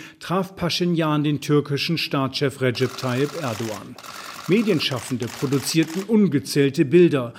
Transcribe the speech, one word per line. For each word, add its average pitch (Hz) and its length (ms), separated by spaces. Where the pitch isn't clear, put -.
traf 185 360
Paschinjan 160 680
den 147 180
türkischen 147 580
Staatschef 135 600
Recep 127 380
Tayyip 131 320
Erdogan. 113 540
Medienschaffende 139 800
produzierten 156 760
ungezählte 151 840
Bilder, 139 540